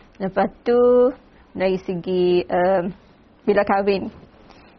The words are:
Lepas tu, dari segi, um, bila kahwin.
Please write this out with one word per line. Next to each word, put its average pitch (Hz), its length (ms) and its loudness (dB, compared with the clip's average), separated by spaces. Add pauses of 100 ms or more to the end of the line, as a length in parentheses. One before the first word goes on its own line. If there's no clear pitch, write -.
(140)
Lepas 196 360 -4 (120)
tu, 240 160 0 (760)
dari 190 240 -2
segi, 180 680 -2
um, 180 460 0 (520)
bila 202 200 2
kahwin. 196 480 -2 (680)